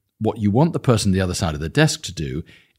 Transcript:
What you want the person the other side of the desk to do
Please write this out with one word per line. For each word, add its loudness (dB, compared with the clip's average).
What -2
you 0
want 4
the -4
person 2
the 2
other -2
side -2
of -6
the -6
desk 0
to -10
do -6